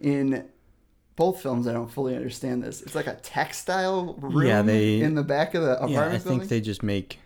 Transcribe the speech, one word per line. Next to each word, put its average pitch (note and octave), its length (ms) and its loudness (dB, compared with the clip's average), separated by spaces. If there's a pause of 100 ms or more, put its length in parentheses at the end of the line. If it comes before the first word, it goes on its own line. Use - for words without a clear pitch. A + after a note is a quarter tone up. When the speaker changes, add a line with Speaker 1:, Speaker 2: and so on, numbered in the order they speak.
Speaker 1:
in, C#3 460 2 (680)
both F3+ 240 2
films, A#2+ 260 -2
I A#2 60 0
don't A#2 180 -4
fully B2+ 260 -4
understand B2 460 -4
this. - 200 -10
It's C#3 120 -16
like D3+ 120 -4
a - 100 -6
textile F#3 1000 -4
room C#3+ 320 2
Speaker 2:
Yeah, G#2+ 160 4
they G#2+ 380 4
Speaker 1:
in D3+ 140 2
the D3 80 2
back C#3+ 320 0
of E3+ 80 2
the C#3 140 4
apartment B2+ 160 -2
Speaker 2:
Yeah, D3 160 2
I - 40 -2
think A#2 120 -2
Speaker 1:
building? A#2+ 240 0
Speaker 2:
they A#2 120 2
just G#2 220 -4
make G2+ 440 -2